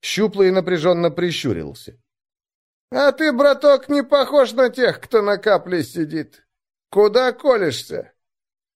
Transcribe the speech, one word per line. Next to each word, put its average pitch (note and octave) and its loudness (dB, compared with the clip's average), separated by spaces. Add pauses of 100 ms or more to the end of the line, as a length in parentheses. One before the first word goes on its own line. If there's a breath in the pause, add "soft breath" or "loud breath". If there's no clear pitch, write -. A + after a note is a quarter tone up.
Щуплый G3 0
напряжённо F3 0
прищурился. C3 -8 (880)
"А C4+ 0
ты, D#4 -2
браток, C#4 2
не C#4+ 0
похож C#4 2
на B3 2
тех, A3+ -2
кто - 0
на G3+ 0
капле F3+ -2
сидит. D#3 -8 (440)
Куда G#3+ 2
колешься?" G#3+ -2 (640)